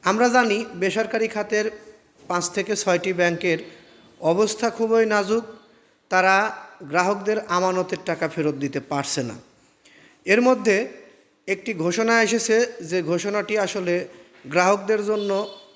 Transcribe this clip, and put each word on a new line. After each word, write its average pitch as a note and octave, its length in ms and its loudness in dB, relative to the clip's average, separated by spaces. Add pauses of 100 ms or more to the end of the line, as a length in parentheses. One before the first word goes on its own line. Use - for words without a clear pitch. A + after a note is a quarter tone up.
আমরা A3 260 2
জানি A#3 360 2 (100)
বেসরকারি G#3+ 540 -2
খাতের G#3+ 420 -2 (580)
পাঁচ F3 220 -2
থেকে G3+ 260 -2
ছয়টি F3+ 360 0
ব্যাংকের F3 460 0 (600)
অবস্থা G#3+ 500 2
খুবই A3+ 360 2
নাজুক, G#3+ 380 0 (640)
তারা F#3+ 480 4 (260)
গ্রাহকদের G3 580 0
আমানতের F#3 640 0
টাকা E3 240 -2
ফেরত D3+ 260 -2
দিতে C#3 260 -6
পারছে C#3 420 -4
না। A#2+ 120 -6 (920)
এর G#3 180 4
মধ্যে A3+ 460 2 (580)
একটি G3 280 -6
ঘোষণা A3 480 2
এসেছে, A3+ 440 2 (140)
যে F3 220 -4
ঘোষণাটি G3+ 560 -2
আসলে F#3 500 -2 (380)
গ্রাহকদের G3 580 2
জন্য G#3 540 -2 (180)